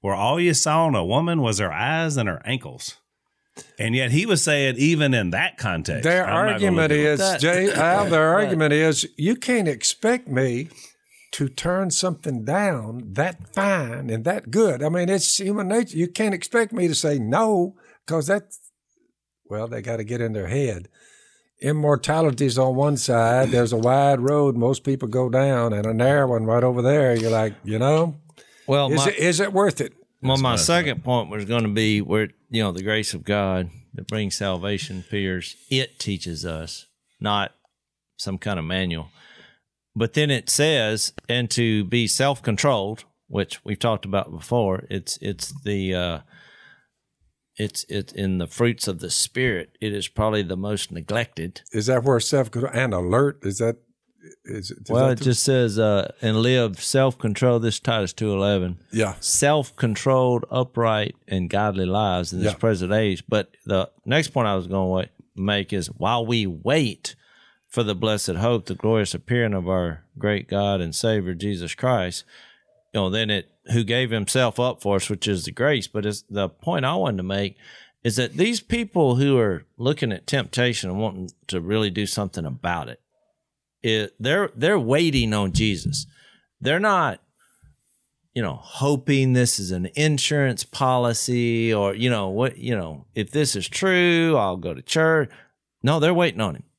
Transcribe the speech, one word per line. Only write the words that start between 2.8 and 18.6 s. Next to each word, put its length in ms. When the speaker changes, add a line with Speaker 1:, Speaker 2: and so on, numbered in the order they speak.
Speaker 1:
And 160
yet 160
he 160
was 160
saying, 340
even 380
in 160
that 260
context, 460
Speaker 2:
Their 200
Speaker 1:
I'm 100
not 40
gonna 160
Speaker 2:
argument 380
Speaker 1:
look 80
at 140
Speaker 2:
is, 60
Speaker 3:
That 220
Speaker 2:
Jay, 320
Al, 340
their 260
Speaker 3:
Right. 120
Speaker 2:
argument 280
is, 440
you 180
can't 320
expect 600
me 420
to 180
turn 400
something 560
down 680
that 420
fine 560
and 140
that 260
good. 320
I 60
mean, 200
it's 300
human 300
nature. 280
You 100
can't 280
expect 360
me 160
to 80
say 220
no, 580
'cause 220
that's, 320